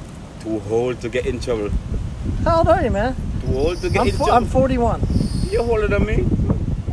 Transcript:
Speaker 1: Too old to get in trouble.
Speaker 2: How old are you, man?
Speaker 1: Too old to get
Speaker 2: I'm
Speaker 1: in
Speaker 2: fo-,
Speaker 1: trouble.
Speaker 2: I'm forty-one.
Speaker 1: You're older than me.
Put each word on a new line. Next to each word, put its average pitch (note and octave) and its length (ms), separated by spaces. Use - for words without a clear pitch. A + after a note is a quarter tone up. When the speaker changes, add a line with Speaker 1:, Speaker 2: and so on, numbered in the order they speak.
Speaker 1:
Too A2 280
old A#2+ 300
to A#2+ 80
get B2 180
in B2 140
trouble. G#2+ 300
Speaker 2:
How E4 140
old F4 100
are F4 160
you, A#3 80
man? A3 240
Speaker 1:
Too C3 180
old E3 220
to - 100
get G3 100
Speaker 2:
I'm B3 60
Speaker 1:
in A#3+ 60
Speaker 2:
fo-, - 140
Speaker 1:
trouble. - 80
Speaker 2:
I'm A#3+ 120
forty-one. B3 560
Speaker 1:
You're A3+ 120
older A3 260
than G3+ 180
me. G#3+ 180